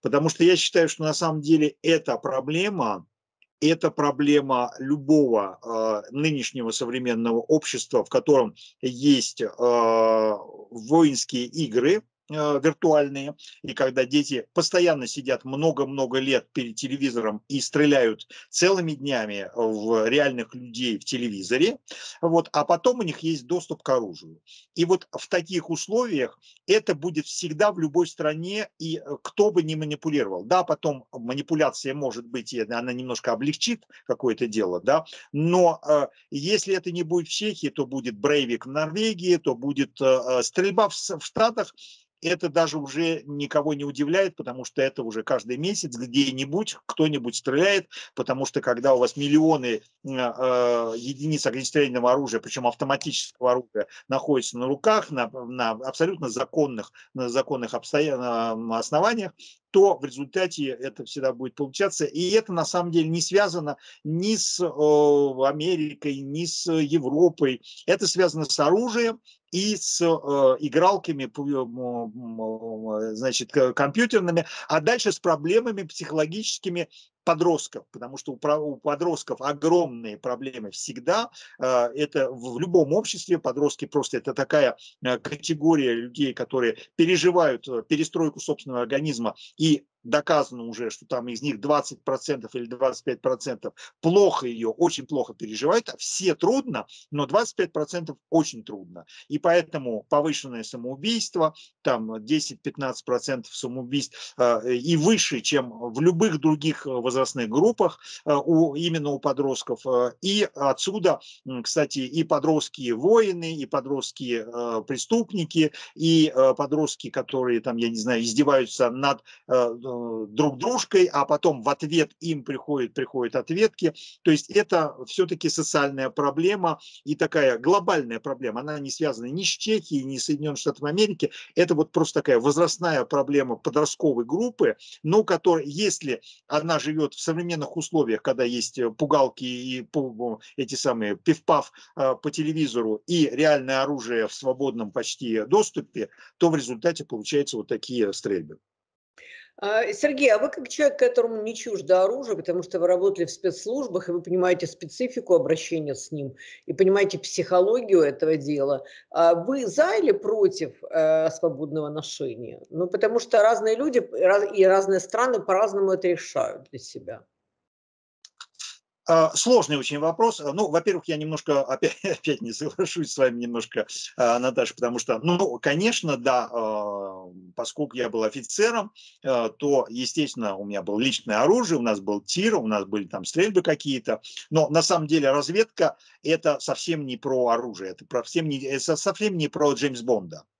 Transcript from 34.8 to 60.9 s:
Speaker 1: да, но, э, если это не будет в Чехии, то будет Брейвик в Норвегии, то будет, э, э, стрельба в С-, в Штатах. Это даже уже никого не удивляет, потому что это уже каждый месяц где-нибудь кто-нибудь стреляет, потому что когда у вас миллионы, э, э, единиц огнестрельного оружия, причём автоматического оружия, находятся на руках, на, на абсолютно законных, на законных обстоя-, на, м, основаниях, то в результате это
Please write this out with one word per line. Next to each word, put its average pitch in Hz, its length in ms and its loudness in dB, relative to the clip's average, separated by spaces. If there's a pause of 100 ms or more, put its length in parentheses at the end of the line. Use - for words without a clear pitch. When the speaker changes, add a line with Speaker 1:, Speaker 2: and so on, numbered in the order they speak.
Speaker 1:
да, 143 240 2 (260)
но, 170 560 4
э, 147 200 4 (240)
если 190 440 -2
это 180 160 -6
не 175 120 -4
будет 160 240 -2
в - 40 -10
Чехии, 208 380 -4
то 139 160 -4
будет 123 320 -8
Брейвик 139 480 0
в 131 60 -14
Норвегии, 175 680 0
то 147 160 -2
будет, 139 480 -4
э, 135 40 0 (340)
э, - 20 2
стрельба 185 480 0
в - 60 -8
С-, 170 240 -8
в - 40 -14
Штатах. 226 520 -2 (460)
Это 170 280 -2
даже 156 300 2
уже 151 460 -2
никого 147 500 -2
не 143 80 -8
удивляет, 147 520 0
потому 123 300 -10
что - 160 -4
это 135 220 -2
уже 110 180 -6
каждый 120 360 -2
месяц 160 380 -4
где-нибудь 135 800 -2 (120)
кто-нибудь 143 480 -2
стреляет, 180 520 2 (280)
потому 131 300 -4
что - 160 -4
когда 127 340 4
у - 40 2
вас 123 180 2
миллионы, 143 500 4
э, 110 140 -2 (260)
э, 123 880 0
единиц 139 480 -4
огнестрельного 127 680 2
оружия, 127 260 0
причём - 280 -8
автоматического 131 840 -2
оружия, 120 360 -2 (200)
находятся 131 500 0
на 123 100 -4
руках, 202 440 0
на, 120 180 -4
на 123 420 -4
абсолютно 143 580 -4
законных, 127 640 -2 (220)
на 123 160 -4
законных 123 460 -2
обстоя-, 143 420 0
на, 117 360 -2
м, 113 200 -4
основаниях, 190 600 0 (380)
то 190 260 6
в 143 80 -8
результате 143 640 -4
это 127 340 -8